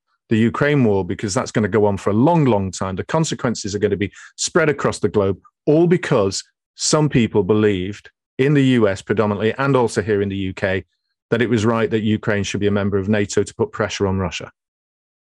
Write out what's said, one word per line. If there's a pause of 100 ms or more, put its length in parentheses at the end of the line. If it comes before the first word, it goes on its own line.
(280)
the
Ukraine
war,
because
that's
gonna
go
on
for
a
long,
long
time.
The
consequences
are
gonna
be (240)
spread
across
the
globe, (280)
all
because (300)
some
people
believed (260)
in
the
U
S
predominantly,
and
also
here
in
the
U
K, (460)
that
it
was
right
that
Ukraine
should
be
a
member
of
nato
to
put
pressure
on
Russia. (840)